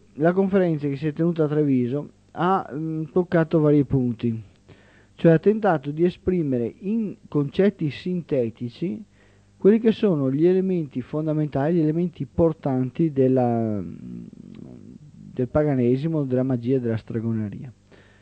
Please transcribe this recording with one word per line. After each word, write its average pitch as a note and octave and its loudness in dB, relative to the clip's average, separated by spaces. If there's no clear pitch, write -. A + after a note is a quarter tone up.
la D#3+ 2
conferenza F3+ 0
che C#3 -2
si C#3+ -4
è D3 -2
tenuta D#3+ 0
a - 2
Treviso C#3 0
ha, F3+ 0
mm, D#3+ -6
toccato E3+ 0
vari D3+ 4
punti, A#2+ -2
cioè E3 4
ha D#3 4
tentato F#3+ 0
di D#3 -2
esprimere D3+ 0
in G#3 -4
concetti D#3 0
sintetici E3 -4
quelli G#3+ 6
che A3 2
sono D3 2
gli D3+ 2
elementi F3+ 0
fondamentali, D3+ -2
gli E3+ 2
elementi D#3 -2
portanti D3+ 0
della, A#2+ 2
del B1 -12
paganesimo, C#3+ 0
della B2+ -2
magia B2+ -2
e C3 0
della A#2 -2
stregoneria. A2+ -6